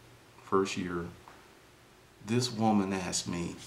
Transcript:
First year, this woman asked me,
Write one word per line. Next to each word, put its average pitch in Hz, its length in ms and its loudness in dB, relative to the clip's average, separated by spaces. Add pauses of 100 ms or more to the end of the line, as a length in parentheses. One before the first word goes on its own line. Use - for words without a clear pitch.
(460)
First 98 320 2
year, 87 280 -4 (1200)
this 120 260 0
woman 104 420 2
asked 90 340 -4
me, 87 280 -4 (120)